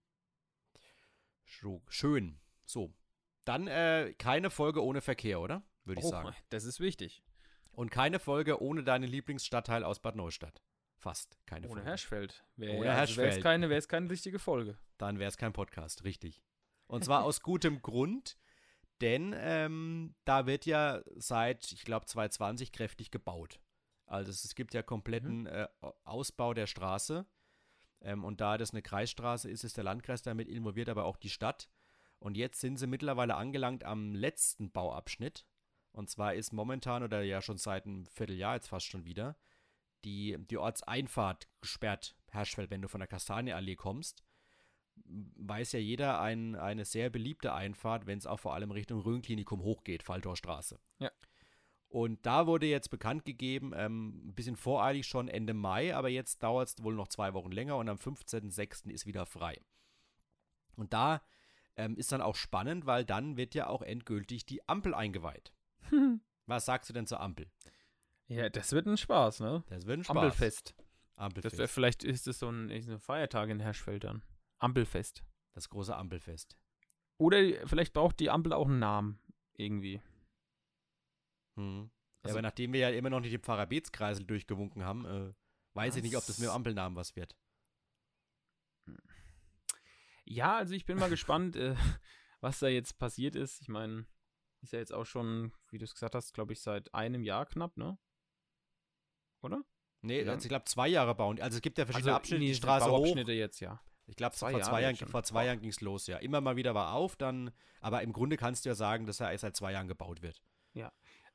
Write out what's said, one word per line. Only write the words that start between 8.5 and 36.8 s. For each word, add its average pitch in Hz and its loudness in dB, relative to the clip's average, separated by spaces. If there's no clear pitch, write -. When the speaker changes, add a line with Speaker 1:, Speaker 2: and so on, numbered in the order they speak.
Speaker 1:
ohne 143 0
deinen 127 4
Lieblingsstadtteil 123 0
aus 90 0
Bad 110 -4
Neustadt. 82 -8
Fast - -10
keine - -10
Speaker 2:
Ohne 113 -8
Speaker 1:
Folge. 104 -6
Speaker 2:
Herschfeld. 107 -6
Wär, 107 -4
Speaker 1:
Ohne 113 4
Speaker 2:
also 123 4
wär's - -
Speaker 1:
Herschfeld. 101 4
Speaker 2:
keine, 170 6
wär's 147 2
keine 170 0
richtige 185 -4
Folge. 117 0
Speaker 1:
Dann 101 -2
wär's 98 -2
kein 110 -2
Podcast, 90 -6
richtig. 90 -6
Und 120 -4
zwar 139 6
aus 151 2
Speaker 2:
<laughs> - -
Speaker 1:
gutem 160 2
Grund, 147 -2
denn, 135 2
ähm, 160 -2
da 135 6
wird 135 0
ja 151 4
seit, 117 0
ich - -12
glaub, 110 -2
zweitausendzwanzig 110 -2
kräftig - -6
gebaut. 85 -8
Also 98 -4
es, 98 -6
es - -8
gibt 120 -6
ja 110 -2
kompletten, 117 -2
Speaker 2:
Mhm. - -6
Speaker 1:
äh, - -4
Ausbau 120 -2
der 110 0
Straße. 101 -2
Ähm, 101 -4
und 104 -6
da 107 4
das 113 -2
eine 107 -6
Kreisstraße 117 -2
ist, 110 -6
ist - -6
der 113 -4
Landkreis 113 -2
damit 113 -4
involviert, 113 -2
aber 104 0
auch 92 -2
die - -10
Stadt. - -4
Und 101 -6
jetzt 123 -2
sind 131 -2
sie 131 -4
mittlerweile 127 0
angelangt 127 -2
am 107 -4
letzten 104 0
Bauabschnitt. 90 -6
Und 101 -10
zwar 104 0
ist 110 -4
momentan, 123 -2